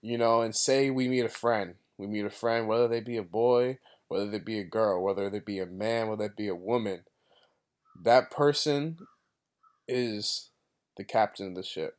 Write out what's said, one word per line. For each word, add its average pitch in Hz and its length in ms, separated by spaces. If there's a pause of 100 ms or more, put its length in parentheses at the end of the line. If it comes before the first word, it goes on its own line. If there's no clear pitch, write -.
you 117 160
know, 117 220
and 117 160
say 139 340
we 127 200
meet 127 160
a 110 40
friend. 104 460 (220)
We 98 100
meet 104 160
a 104 60
friend, 113 400
whether 117 180
they 117 140
be 117 160
a 107 40
boy, 120 580 (280)
whether 101 200
they 104 120
be 107 200
a 101 40
girl, 95 400
whether 98 260
they 101 100
be 101 200
a 92 60
man, 110 420
whether 107 220
they 101 40
be 107 140
a 92 80
woman. 98 480 (1000)
That 120 300
person 147 680 (920)
is 120 640 (440)
the 98 80
captain 101 440
of 92 80
the 90 80
ship. - 360